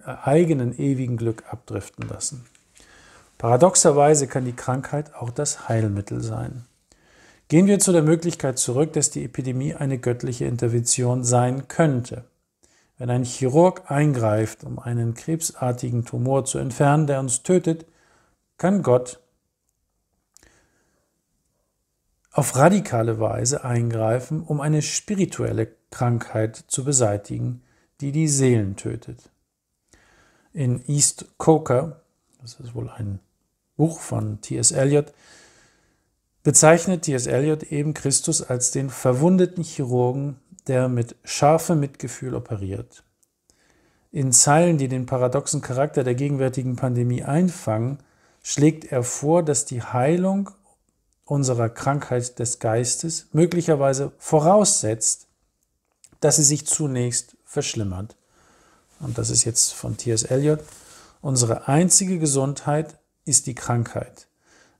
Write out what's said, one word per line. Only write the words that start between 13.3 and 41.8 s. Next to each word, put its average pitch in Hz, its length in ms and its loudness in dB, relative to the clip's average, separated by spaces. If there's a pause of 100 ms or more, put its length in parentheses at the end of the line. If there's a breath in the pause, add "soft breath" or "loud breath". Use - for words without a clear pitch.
eingreift, 117 720 0
um 123 140 -10
einen 117 340 -4
krebsartigen 123 920 -4
Tumor 131 400 0
zu - 100 -4
entfernen, 143 500 2
der 139 140 0
uns 131 220 -4
tötet, 175 420 0 (720 soft breath)
kann 185 260 0
Gott 127 380 2 (3000 soft breath)
auf - 240 -2
radikale 123 640 2
Weise 113 420 -2
eingreifen, 120 800 -2
um 151 180 -4
eine 151 200 0
spirituelle 120 880 -2 (220)
Krankheit 113 640 -2 (100)
zu - 160 -6
beseitigen, 123 800 0 (380 soft breath)
die 139 100 -4
die 156 160 2
Seelen 123 480 2
tötet. 120 560 -12 (1200 soft breath)
In 123 360 -2
East - 380 0 (100)
Coker, 156 640 2 (400)
das 117 180 -20
ist 120 160 -16
wohl 113 140 -8
ein 101 320 -10 (560)
Buch 156 240 0
von 107 400 -6
T - 160 -10
S 120 160 2
Eliot, 143 400 2 (1300 soft breath)
bezeichnet 170 600 6
T 147 120 -2
S 127 140 -4
Eliot 151 340 0
eben 147 320 -4
Christus - 480 -2
als 123 300 -4
den 135 180 -4
verwundeten 175 720 2
Chirurgen, 131 800 -2 (260)
der 127 220 2
mit 120 340 -2
scharfem 160 560 2
Mitgefühl 131 560 -6